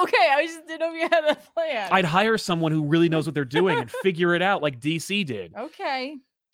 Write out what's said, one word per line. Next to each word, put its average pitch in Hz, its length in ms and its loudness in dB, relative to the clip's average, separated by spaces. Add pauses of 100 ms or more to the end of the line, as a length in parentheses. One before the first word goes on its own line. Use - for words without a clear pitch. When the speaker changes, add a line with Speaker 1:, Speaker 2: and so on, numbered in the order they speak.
Speaker 1:
okay. 381 280 4
I 294 160 2
just 330 220 -12
didn't 320 120 -10
know 330 140 -2
if 330 80 -6
you 330 80 -2
had 330 140 2
a 302 100 2
plan. 269 560 -6
Speaker 2:
I'd 185 140 4
hire 202 340 2
someone 165 320 0
who 156 140 0
really 165 240 4
knows 156 180 0
what 139 80 -6
they're 147 100 0
doing 170 340 2
Speaker 1:
<laughs> - 20 -2
Speaker 2:
and 110 100 -6
figure 175 440 0
it 170 80 0
out 185 200 0
like 139 160 -2
D 151 220 -2
C 202 240 -2
did. 98 320 -8
Speaker 1:
Okay. 277 600 -8 (380)